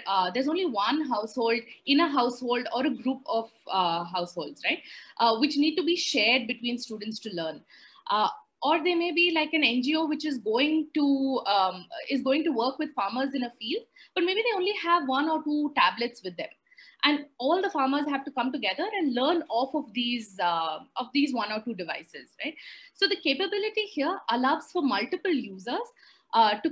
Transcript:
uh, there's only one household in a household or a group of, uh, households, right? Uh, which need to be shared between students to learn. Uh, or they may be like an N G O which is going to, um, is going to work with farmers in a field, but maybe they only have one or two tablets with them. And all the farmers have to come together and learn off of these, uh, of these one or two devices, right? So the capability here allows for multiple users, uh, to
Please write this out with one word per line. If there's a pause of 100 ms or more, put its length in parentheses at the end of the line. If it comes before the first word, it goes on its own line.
uh,
there's
only
one
household (260)
in
a
household
or
a
group
of, (180)
uh,
households,
right? (360)
Uh,
which
need
to
be
shared
between
students
to
learn. (500)
Uh, (340)
or
they
may
be
like
an
N
G
O
which
is
going
to,
um, (240)
is
going
to
work
with
farmers
in
a
field, (280)
but
maybe
they
only (100)
have
one
or
two
tablets
with
them. (560)
And (120)
all
the
farmers
have
to
come
together (100)
and
learn
off
of
these,
uh, (160)
of
these
one
or
two
devices, (120)
right? (380)
So
the
capability
here (120)
allows
for
multiple
users, (520)
uh,
to